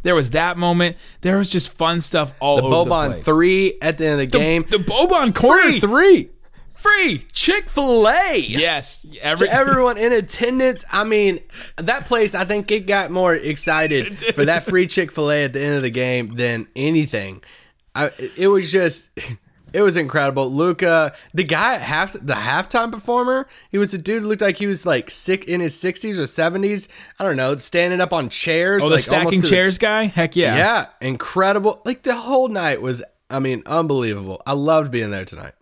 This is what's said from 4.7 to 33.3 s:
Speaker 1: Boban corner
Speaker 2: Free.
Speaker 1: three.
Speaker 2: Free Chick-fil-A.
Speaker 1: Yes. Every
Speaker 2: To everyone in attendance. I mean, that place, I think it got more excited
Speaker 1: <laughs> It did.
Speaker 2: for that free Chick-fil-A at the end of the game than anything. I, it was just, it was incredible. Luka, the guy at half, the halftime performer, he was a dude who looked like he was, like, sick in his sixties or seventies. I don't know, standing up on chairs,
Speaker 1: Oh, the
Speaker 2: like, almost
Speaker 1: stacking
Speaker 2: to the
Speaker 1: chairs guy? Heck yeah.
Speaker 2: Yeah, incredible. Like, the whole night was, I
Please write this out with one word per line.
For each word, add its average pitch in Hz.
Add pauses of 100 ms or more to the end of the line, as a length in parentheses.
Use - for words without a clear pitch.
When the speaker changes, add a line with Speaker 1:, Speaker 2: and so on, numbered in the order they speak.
Speaker 1:
Boban 262
corner 311
Speaker 2:
Free. 277
Speaker 1:
three. 294 (420)
Speaker 2:
Free 370 (440)
Chick-fil-A. 269
Speaker 1:
Yes. 151 (160)
Every 156
Speaker 2:
To 202
everyone 254
in 226
attendance. 247
I 196
mean, 208 (380)
that 240
place, 226
I 185
think 208
it 202
got 190
more 180
excited 151
Speaker 1:
<laughs> -
It 196
did. 220
Speaker 2:
for 143
that 165
free 185
Chick-fil-A 147
at 127
the 135
end 147
of 139
the 127
game 123
than 120
anything. 135 (520)
I, 143 (260)
it 185
was 190
just, 180 (560)
it 190
was 180
incredible. 139
Luka, 165 (200)
the 180
guy 180
at 180
half, 165
the 143
halftime 175
performer, 247 (220)
he 196
was 202
a 190
dude 208
who 208
looked 214
like 196
he 202
was, 185
like, 165
sick -
in 175
his 160
sixties 185
or 143
seventies. 190 (300)
I 190
don't 165
know, 131
standing 180
up 175
on 139
chairs, 175
Speaker 1:
Oh, 151
the 160
Speaker 2:
like, 139
almost 180
Speaker 1:
stacking 190
Speaker 2:
to 170
the 185
Speaker 1:
chairs 185
guy? 214
Heck 170
yeah. 147
Speaker 2:
Yeah, 196 (160)
incredible. 190
Like, 247
the 247
whole 254
night 170
was, 123 (260)
I 135